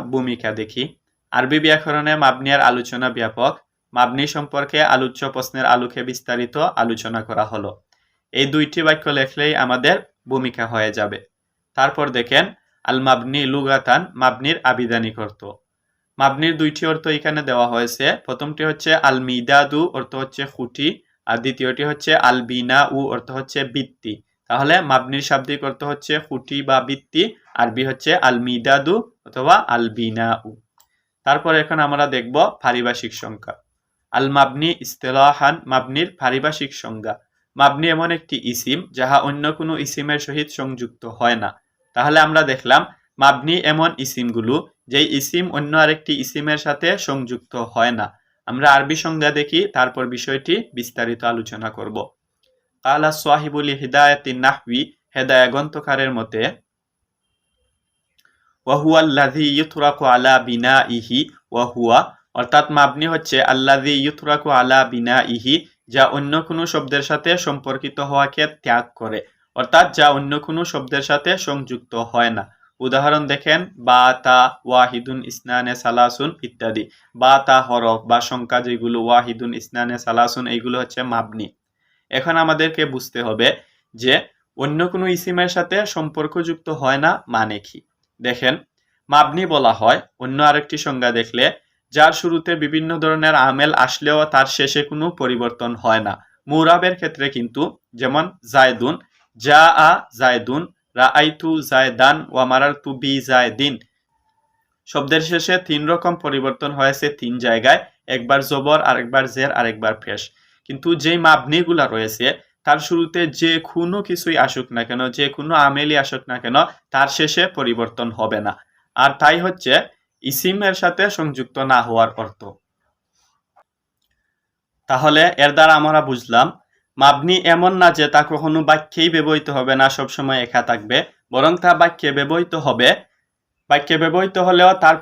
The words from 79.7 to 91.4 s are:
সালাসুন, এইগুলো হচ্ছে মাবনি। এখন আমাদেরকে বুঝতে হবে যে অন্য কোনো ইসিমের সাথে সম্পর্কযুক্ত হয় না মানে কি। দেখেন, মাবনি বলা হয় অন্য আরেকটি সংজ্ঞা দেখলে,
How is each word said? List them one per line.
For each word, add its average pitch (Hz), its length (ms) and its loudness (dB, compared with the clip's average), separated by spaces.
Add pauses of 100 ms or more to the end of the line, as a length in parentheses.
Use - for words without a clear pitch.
সালাসুন, 120 500 -2
এইগুলো 120 300 -4
হচ্ছে 123 240 -8
মাবনি। 113 440 -6 (640)
এখন 147 260 -2
আমাদেরকে 160 500 0
বুঝতে 131 360 -10
হবে 113 260 0 (460)
যে 123 200 0 (420)
অন্য 147 320 -4
কোনো 185 200 -4
ইসিমের 180 440 -2
সাথে 180 240 -2 (100)
সম্পর্কযুক্ত 160 840 -6
হয় 139 300 -2
না 160 100 2 (180)
মানে 110 320 -2
কি। - 200 -20 (400)
দেখেন, 123 340 -2 (540)
মাবনি 151 380 2
বলা 135 280 2
হয় 110 240 2 (200)
অন্য 131 240 -8
আরেকটি 147 360 2
সংজ্ঞা 127 340 -2
দেখলে, 117 320 -2 (500)